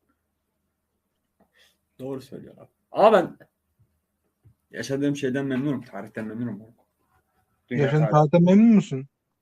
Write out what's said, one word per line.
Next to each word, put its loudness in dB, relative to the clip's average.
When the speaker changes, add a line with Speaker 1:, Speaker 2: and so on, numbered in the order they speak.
Speaker 1:
Doğru -12
söylüyor -20
abi. -20
Ama 4
ben 0
yaşadığım -6
şeyden -6
memnunum. -4
Tarihten -14
memnunum. -10
Dünya -2
Speaker 2:
Yaşadığın 0
Speaker 1:
tarihi. -2
Speaker 2:
tarihten 4
memnun 6
musun? -2